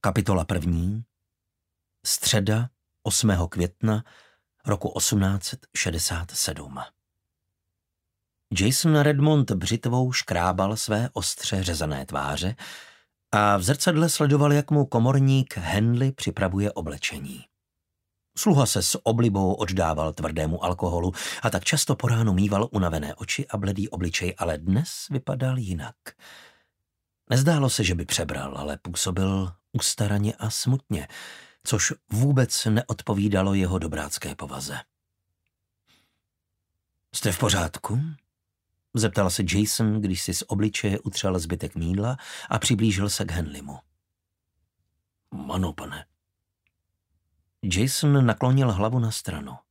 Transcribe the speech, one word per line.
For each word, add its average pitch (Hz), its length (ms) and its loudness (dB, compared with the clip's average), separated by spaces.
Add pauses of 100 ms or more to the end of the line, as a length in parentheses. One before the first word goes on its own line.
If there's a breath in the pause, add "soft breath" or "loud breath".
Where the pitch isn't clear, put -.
Kapitola 95 380 2
první. 90 580 -2 (1000)
Středa, 110 640 0 (340)
osmého 95 440 2
května 107 560 -2 (640 soft breath)
roku - 240 -2
osmnáct 98 540 0
set - 320 -12
šedesát 85 560 -4
sedm. 71 460 -6 (1800)
Jason 139 400 4
Redmond 147 520 4
břitvou 123 600 0
škrábal 95 680 0
své 113 360 -2
ostře - 500 -4
řezané 78 420 -4
tváře 73 500 -4 (760 loud breath)
a 104 260 4
v 92 60 0
zrcadle 156 460 2
sledoval, 147 440 4
jak 147 180 2
mu 147 140 4
komorník 135 720 4
Henley 113 540 2
připravuje 101 600 -2
oblečení. 71 720 -8 (920)
Sluha 143 280 6
se 104 180 0
s - 220 -4
oblibou 104 480 4
oddával 80 600 0
tvrdému 80 500 -4
alkoholu 90 480 -2 (300 loud breath)
a 120 80 2
tak - 140 -2
často - 320 0
po 123 120 -4
ránu 113 260 2
míval 101 380 2
unavené 80 440 -2
oči - 320 -6
a - 100 -6
bledý 98 320 -4
obličej, 87 480 -4
ale 82 200 -2
dnes 92 520 -2
vypadal 131 480 -4
jinak. 90 380 -6 (1300 loud breath)
Nezdálo 139 400 4
se, - 140 0
že 92 120 2
by 82 100 -4
přebral, 69 520 -4
ale 71 200 -6
působil 92 760 -2 (180)
ustaraně 104 600 0
a - 160 -6
smutně, 113 580 -2 (560 loud breath)
což - 300 0 (180)
vůbec 127 540 2
neodpovídalo 101 880 2
jeho 92 260 2
dobrácké 76 560 -6
povaze. 69 440 -10 (2250 soft breath)
"Jste - 160 0
v 90 80 -4
pořádku?" 95 600 0 (920)
zeptal 104 360 2
se 98 140 -2 (100)
Jason, 107 480 2
když 92 200 -2
si - 120 -4
z - 140 -4
obličeje 104 520 0
utřel 95 400 -2
zbytek 82 360 -6
mýdla 98 420 -2 (320 loud breath)
a 110 100 0
přiblížil 101 500 2
se - 160 -2
k 87 60 -8
Henleymu. 73 480 -8 (1700)
"Ano, 87 200 -2
pane." - 320 -12 (1600)
Jason 131 640 4
naklonil 127 460 4
hlavu 110 280 0
na 113 120 0
stranu. 71 460 -8 (140)